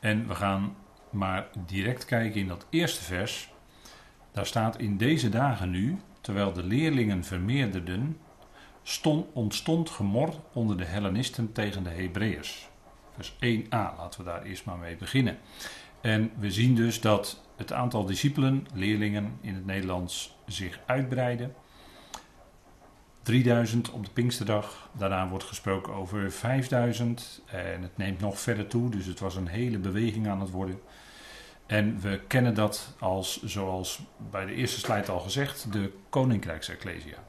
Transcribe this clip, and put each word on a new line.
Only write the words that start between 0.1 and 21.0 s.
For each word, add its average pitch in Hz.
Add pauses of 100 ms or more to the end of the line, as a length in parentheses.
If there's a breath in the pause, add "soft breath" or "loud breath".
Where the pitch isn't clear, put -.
we 95
gaan 98 (340)
maar 95 (200)
direct 98
kijken 110
in 98
dat 87
eerste 165
vers. 92 (840 loud breath)
Daar 95
staat: 113
"In 104
deze 127
dagen 107
nu, 110 (220)
terwijl 98
de 87
leerlingen 110
vermeerderden, 98 (640 loud breath)
stond, -
ontstond 160
gemor 120 (180)
onder 107
de 87
Hellenisten 104
tegen 101
de 87
Hebreeërs." 90 (460)
Vers -
één 113
a, 104
laten 87
we 90
daar 87
eerst 98
maar 90
mee 85
beginnen. 117 (600 loud breath)
En 110
we 104
zien 117
dus 113
dat 107 (140)
het -
aantal 117
discipelen, 135
leerlingen 104
in 101
het 95
Nederlands, 92 (100)
zich 92
uitbreidde. 123 (1700 loud breath)